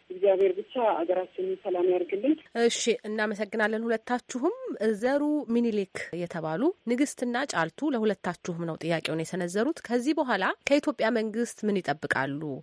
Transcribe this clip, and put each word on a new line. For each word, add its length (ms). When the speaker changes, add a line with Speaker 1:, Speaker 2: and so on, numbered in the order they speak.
Speaker 1:
እግዚአብሔር 440
ብቻ 220
ሀገራችንን 640
ሰላም 320
ያርግልን። 460
Speaker 2:
እሺ፣ 200
እናመሰግናለን 800
ሁለታችሁም። 720
ዘሩ 280
ሚኒሊክ 480
የተባሉ 440
ንግስትና 640
ጫልቱ 420
ለሁለታችሁም 720
ነው 160
ጥያቄውን 440
የሰነዘሩት። 600
ከዚህ 320
በኋላ 300
ከኢትዮጵያ 460
መንግስት 520
ምን 160
ይጠብቃሉ? 640